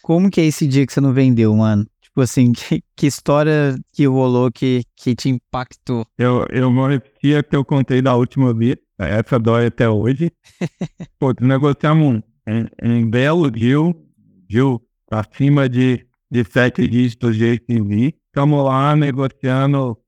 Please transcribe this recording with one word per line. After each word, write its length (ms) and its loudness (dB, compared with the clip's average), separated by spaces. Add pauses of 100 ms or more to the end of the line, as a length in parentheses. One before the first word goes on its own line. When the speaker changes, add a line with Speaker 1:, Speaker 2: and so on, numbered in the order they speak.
Speaker 1:
Como 300 2
que 100 0
é 40 4
esse 240 0
dia 180 2
que 60 -8
você 80 -2
não 120 2
vendeu, 440 2
mano? 300 2 (140)
Tipo 200 -6
assim, 320 2
<laughs> 20 0
que, 280 -6 (120)
que 120 -2
história 720 0 (160)
que 140 0
rolou 460 2
que, 300 -2 (120)
que 200 -4
te 160 -4
impactou? 760 -8 (120)
Speaker 2:
Eu, 320 0
eu 220 0
vou 160 0
repetir 480 -2
a 60 0
que 140 -4
eu 80 0
contei 380 0
da 120 0
última 380 0
vez. 240 0 (220)
Essa 400 -2
dói 280 2
até 220 0
hoje. 420 0 (300)
Speaker 1:
<laughs> 580 -10
Speaker 2:
Pô, 220 0
negociamos 640 2 (100)
um, 60 -4 (240)
em, 220 -4 (140)
em 260 0
Belo 400 2
Rio, 480 0 (520)
Rio, 320 0 (300)
acima 580 0
de, 380 0 (240)
de 140 -2
sete 420 0
dígitos 500 0
de 140 2
A 40 0
C 260 -4
V. 340 -2 (180)
Tamo 300 0
lá 320 0
negociando 1000 -2 (120)